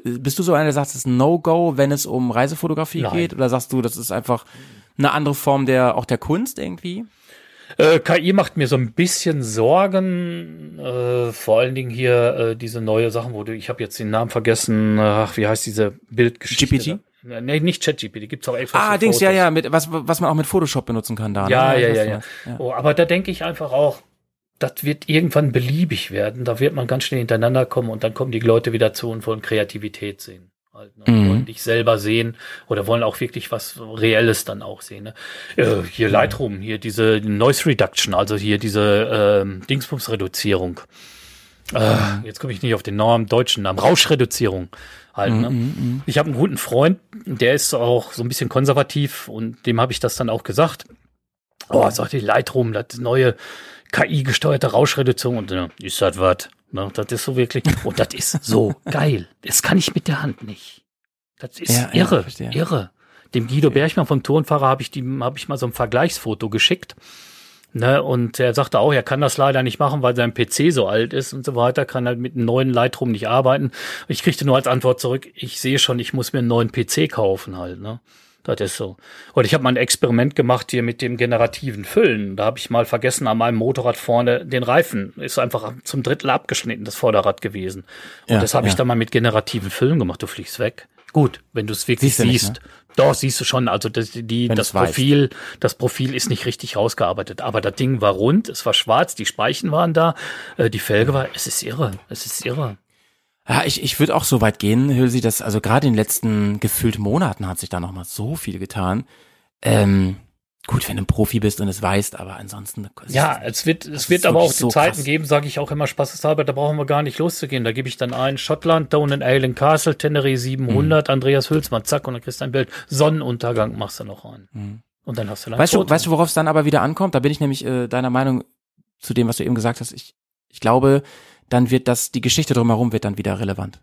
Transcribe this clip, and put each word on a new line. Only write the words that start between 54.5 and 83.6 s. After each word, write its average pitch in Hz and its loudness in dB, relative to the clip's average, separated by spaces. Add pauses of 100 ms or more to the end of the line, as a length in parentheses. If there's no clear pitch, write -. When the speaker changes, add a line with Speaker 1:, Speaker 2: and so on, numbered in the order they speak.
Speaker 2:
Rauschreduzierung.“ 123 2
Und, 98 -8
äh, 90 -4 (140)
„Ist - -8
das 90 2
was?“ 92 2 (220)
Ne, 98 -6
das 107 -6
ist 117 -4
so 135 -4
wirklich, 123 0 (200)
und - -4
das - -2
ist - -4
so 110 2
Speaker 1:
<laughs> - -20
Speaker 2:
geil. 143 0 (140)
Das - 0
kann - 2
ich - 0
mit - -2
der 147 -2
Hand 139 -6
nicht. - -18 (540)
Das - -18
ist - -6
Speaker 1:
Ja, 120 0
ja, - -
Speaker 2:
irre, 160 2
Speaker 1:
verstehe. - -10
Speaker 2:
irre. 143 -2 (420)
Dem 117 0
Guido 143 4
Speaker 1:
Ja. - 2
Speaker 2:
Bergmann 151 2
vom 139 0
Tonfahrer 143 2
habe 135 2
ich - -10
die, 135 -8 (180)
habe 131 -4
ich - -12
mal 135 -4
so 127 -2
ein 117 -4
Vergleichsfoto 117 -2
geschickt. - -2 (800)
Ne, 135 2
und 123 -2
er 123 2
sagte 131 0
auch, 143 4
er 127 2
kann 139 -2
das 143 0
leider 135 2
nicht 127 -2
machen, 143 0
weil 123 2
sein 120 0
P 120 -2
C 156 2
so 120 2
alt 110 0
ist 135 -6
und 135 -12
so 139 -4
weiter, 127 2
kann 123 -4
halt 123 -2
mit 123 -8
einem 120 0
neuen 131 2
Lightroom 123 0
nicht 107 -4
arbeiten. 131 2 (360)
Ich - -6
kriegte 147 0
nur 131 4
als 131 2
Antwort 127 2
zurück, 131 -4
„Ich - -10
sehe 131 0
schon, 123 2
ich - -6
muss 127 -4
mir 143 0
einen 120 0
neuen 117 2
P 113 -2
C 151 0
kaufen 95 -2
halt, 90 -12
ne?“ 110 -10 (440)
Das 113 -4
ist 98 -4
so. 95 -8 (380)
Und 123 4
ich 107 2
habe 143 2
mal 127 4
ein - 2
Experiment 120 2
gemacht 123 2
hier 123 0
mit 117 -4
dem 120 -4
generativen 117 0
Füllen. 107 2
Da 104 0
habe 117 0
ich - -12
mal 117 2
vergessen, 123 -2
an 110 2
meinem 117 2
Motorrad 120 0